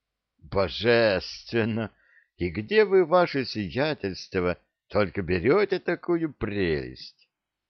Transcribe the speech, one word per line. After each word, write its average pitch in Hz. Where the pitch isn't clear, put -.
«Божественно! 110
И -
где 110
вы, 190
ваше 151
сиятельство, 98
только 101
берете 131
такую 170
прелесть?» 82